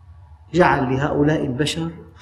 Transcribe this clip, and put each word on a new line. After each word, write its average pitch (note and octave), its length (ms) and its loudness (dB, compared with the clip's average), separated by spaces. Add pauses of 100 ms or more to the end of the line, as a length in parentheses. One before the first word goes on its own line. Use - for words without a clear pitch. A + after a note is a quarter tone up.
(540)
جعل C#3 400 2
لهؤلاء D3 520 0
البشر D3+ 440 -4 (320)